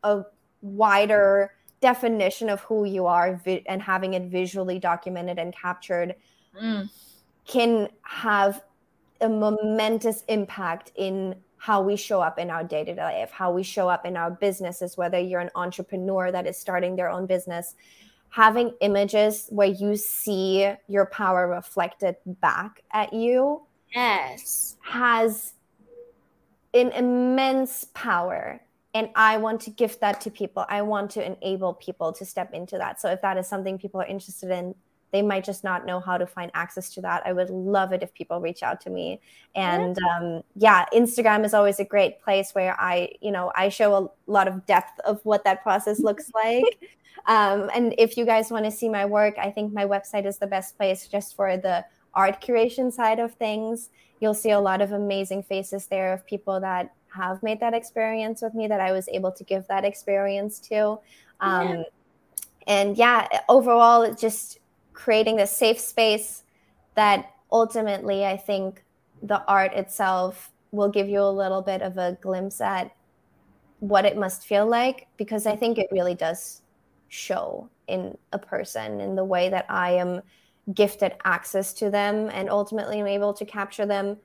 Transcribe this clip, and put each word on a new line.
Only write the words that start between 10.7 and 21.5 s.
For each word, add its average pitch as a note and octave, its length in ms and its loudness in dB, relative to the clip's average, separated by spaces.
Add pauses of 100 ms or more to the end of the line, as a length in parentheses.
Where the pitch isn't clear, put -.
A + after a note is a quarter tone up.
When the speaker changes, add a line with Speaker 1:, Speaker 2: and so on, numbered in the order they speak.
Speaker 1:
in F#3+ 400 -6 (220)
how G#3 260 0
we G3+ 140 0
show G3+ 240 -2
up D#3+ 180 -2
in F3 100 -6
our E3 140 -6
day-to-day E3+ 400 -6
life, - 300 -6
how F#3 180 -2
we F#3 140 -2
show F#3 240 -2
up F3 180 0
in F3+ 100 -6
our E3+ 140 -4
businesses, F3+ 680 -4
whether F3+ 220 -2
you're F3+ 220 -2
an F3 160 -8
entrepreneur F#3 760 -4
that F3+ 160 -4
is F#3 100 -8
starting F3+ 380 -4
their F3+ 160 -2
own F3+ 160 -6
business. F3+ 480 -4 (540)
Having A3+ 540 4
images G#3 680 2
where G3+ 160 4
you G3+ 300 0
see G3 760 0 (140)
your G3 200 4
power F#3 420 0
reflected F3+ 680 -4 (100)